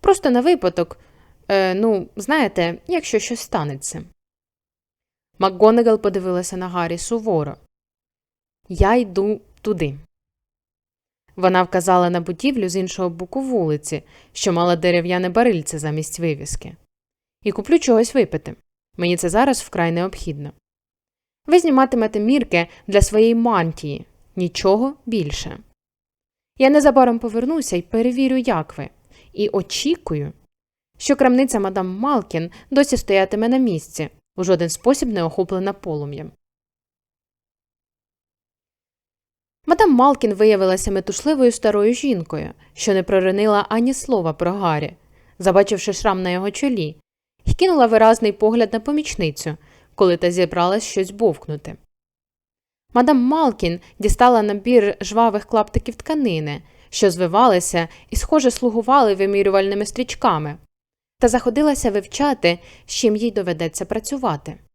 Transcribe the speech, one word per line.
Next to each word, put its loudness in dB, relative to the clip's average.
«Просто 2
на 2
випадок, -2
е, 0
ну, 0
знаєте, -2
якщо -4
щось -8
станеться». -8
МакГонагал 4
подивилася -4
на -8
Гаррі -4
суворо. -4
«Я 2
йду -2
туди». -6
Вона 2
вказала 2
на -2
будівлю -4
з -6
іншого -4
боку -8
вулиці, -4
що -2
мала 2
дерев'яне 0
барильце 0
замість -6
вивіски, -6
і -2
куплю 0
чогось 2
випити. -2
Мені -2
це -2
зараз 2
вкрай -4
необхідно. -8
Ви 6
зніматимете 2
мірки 0
для 4
своєї 4
мантії. -2
Нічого 0
більше. -6
Я 4
незабаром 4
повернуся -4
і -2
перевірю, 0
як -4
ви. -12
І -2
очікую, -4
що 0
крамниця 2
мадам -4
Малкін -2
досі 4
стоятиме 0
на 2
місці, -2
у -4
жоден 2
спосіб 0
не -2
охоплена -4
полум'ям. -10
Мадам 4
Малкін 4
виявилася 2
метушливою 0
старою 0
жінкою, -4
що -2
не 0
проронила 2
ані 0
слова -2
про -4
Гаррі, -4
забачивши 2
шрам -2
на -2
його -4
чолі, -4
й 2
кинула 4
виразний 4
погляд 2
на -2
помічницю, -4
коли 4
та 0
зібралась 0
щось -4
бовкнути. -4
Мадам 4
Малкін 0
дістала 4
набір 2
жвавих 0
клаптиків -2
тканини, -4
що 2
звивалися 2
і, -4
схоже, 2
слугували 2
вимірювальними 0
стрічками, -2
та 4
заходилася 0
вивчати, -2
з -12
чим 0
їй -2
доведеться -6
працювати. -6